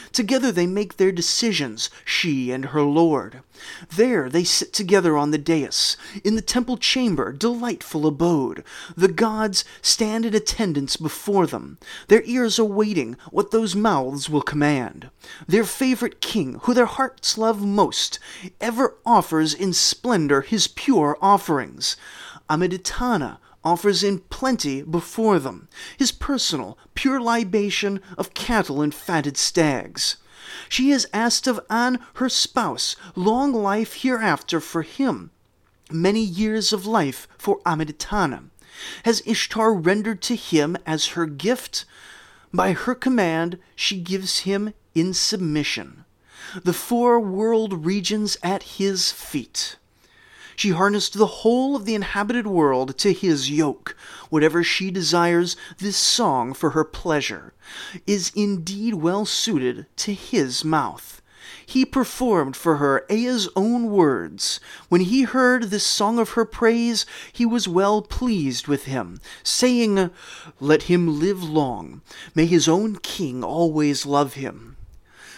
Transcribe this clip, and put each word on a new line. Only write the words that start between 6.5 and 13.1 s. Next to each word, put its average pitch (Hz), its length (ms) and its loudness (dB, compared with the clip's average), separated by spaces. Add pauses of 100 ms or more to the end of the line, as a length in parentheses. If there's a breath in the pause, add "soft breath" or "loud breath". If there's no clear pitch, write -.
chamber, 165 560 0
delightful 214 720 -2
abode. 147 560 0 (340 loud breath)
The 185 120 6
gods 214 560 0 (180 loud breath)
stand 226 420 0
in 220 100 0
attendance 180 640 -2
before 175 500 0
them, - 320 -10 (300 loud breath)
their 214 160 8
ears 240 340 0
awaiting 202 580 0 (140 loud breath)